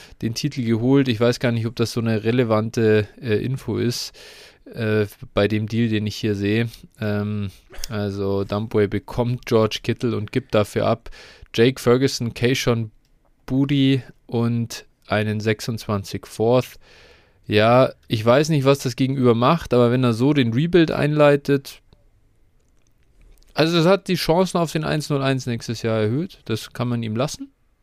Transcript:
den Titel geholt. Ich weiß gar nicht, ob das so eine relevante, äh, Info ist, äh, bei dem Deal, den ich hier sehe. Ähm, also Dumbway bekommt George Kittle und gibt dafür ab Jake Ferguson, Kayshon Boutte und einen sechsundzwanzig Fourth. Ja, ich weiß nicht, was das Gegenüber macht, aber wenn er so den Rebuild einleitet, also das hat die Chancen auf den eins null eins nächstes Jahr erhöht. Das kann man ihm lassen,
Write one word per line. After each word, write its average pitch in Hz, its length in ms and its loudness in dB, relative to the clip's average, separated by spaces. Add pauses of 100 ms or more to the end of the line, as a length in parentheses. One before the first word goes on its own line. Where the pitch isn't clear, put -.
(220)
den 113 120 -4
Titel 139 300 -6
geholt. 123 440 2
Ich 113 100 -2
weiß 120 220 0
gar 123 100 -2
nicht, 117 160 -2
ob 113 80 -8
das 117 160 -2
so 120 100 -6
eine 113 220 -2
relevante, 110 840 2 (120)
äh, 107 240 -2
Info 123 340 -6
ist, 117 340 -4 (600)
äh, 107 340 0 (280)
bei 104 140 2
dem 107 180 -2
Deal, 113 220 0
den 107 180 0
ich 104 80 -6
hier 107 220 -2
sehe. 104 320 0 (320)
Ähm, 104 500 -4 (380)
also 98 560 -2
Dumbway 104 420 0
bekommt 120 600 -4
George 110 360 2
Kittle 117 340 -4
und 104 140 -8
gibt - 240 -4
dafür 104 320 0
ab 113 240 -2 (420)
Jake 127 300 2
Ferguson, 120 500 2
Kayshon 117 600 -2 (520)
Boutte 135 600 2 (220)
und 117 600 -2 (220)
einen 107 320 -2
sechsundzwanzig 107 840 -4
Fourth. 120 520 0 (720)
Ja, 113 440 4 (140)
ich 110 140 -2
weiß 135 280 4
nicht, 143 160 2
was 139 140 4
das 123 140 -6
Gegenüber 131 400 2
macht, 135 380 0
aber 120 180 6
wenn 127 140 2
er 120 80 2
so 127 220 2
den 123 180 2
Rebuild 165 380 2
einleitet, 147 920 2 (1700)
also 165 200 0
das 160 120 4
hat 190 220 2
die 180 80 0
Chancen 175 420 0
auf 170 120 -2
den 156 140 -4
eins 147 240 -4
null 139 140 -2
eins 135 240 -2
nächstes 117 340 -6
Jahr 110 180 0
erhöht. 120 460 -2
Das - 300 -6
kann 123 140 -4
man 120 140 -2
ihm 110 140 -6
lassen, 147 340 -6 (320)